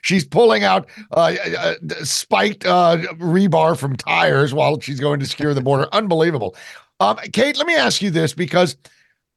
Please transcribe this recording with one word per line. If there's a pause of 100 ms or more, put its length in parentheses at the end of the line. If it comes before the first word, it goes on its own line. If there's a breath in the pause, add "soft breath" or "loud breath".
She's
pulling
out, (240 loud breath)
uh, (220)
uh, (300)
spiked,
uh, (180)
rebar
from
tires
while
she's
going
to
secure
the
border.
Unbelievable. (460 loud breath)
Um, (160)
Kate,
let
me
ask
you
this,
because (600 soft breath)